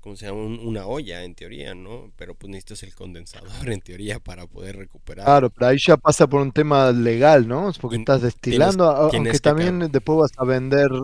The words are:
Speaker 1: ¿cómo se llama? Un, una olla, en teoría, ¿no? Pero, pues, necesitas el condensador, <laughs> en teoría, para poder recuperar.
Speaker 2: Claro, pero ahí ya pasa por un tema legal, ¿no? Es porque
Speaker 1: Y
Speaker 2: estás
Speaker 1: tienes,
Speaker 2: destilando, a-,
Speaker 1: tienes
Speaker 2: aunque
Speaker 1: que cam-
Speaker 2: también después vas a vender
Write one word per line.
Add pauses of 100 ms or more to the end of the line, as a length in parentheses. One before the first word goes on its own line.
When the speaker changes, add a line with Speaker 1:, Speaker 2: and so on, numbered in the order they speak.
Speaker 1:
¿cómo
se
llama?
Un,
una
olla,
en
teoría,
¿no?
Pero,
pues,
necesitas
el
condensador,
<laughs>
en
teoría,
para
poder
recuperar.
Speaker 2:
Claro,
pero
ahí
ya
pasa
por
un
tema
legal,
¿no?
Es
porque
Speaker 1:
Y
Speaker 2:
estás (260)
Speaker 1:
tienes,
Speaker 2:
destilando,
a-,
Speaker 1:
tienes
Speaker 2:
aunque
Speaker 1:
que
cam-
Speaker 2:
también
después
vas
a
vender (140)